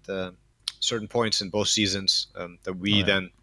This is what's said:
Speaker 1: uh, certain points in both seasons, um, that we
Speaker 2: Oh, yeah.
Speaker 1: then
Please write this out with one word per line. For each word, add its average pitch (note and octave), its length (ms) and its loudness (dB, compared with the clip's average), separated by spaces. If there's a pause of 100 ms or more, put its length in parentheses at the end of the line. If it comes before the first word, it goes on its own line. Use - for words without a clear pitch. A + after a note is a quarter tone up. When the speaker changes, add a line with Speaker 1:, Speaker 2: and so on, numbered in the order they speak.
Speaker 1:
uh, F#2 220 -4 (480)
certain A2 280 -2
points A2 340 0
in G2 80 -6
both G2+ 180 0
seasons, G2 680 2
um, F2 280 -12
that F#2+ 100 -6
we G2 220 0
Speaker 2:
Oh, - 20 6
yeah. G2+ 60 4
Speaker 1:
then F#2+ 260 2 (140)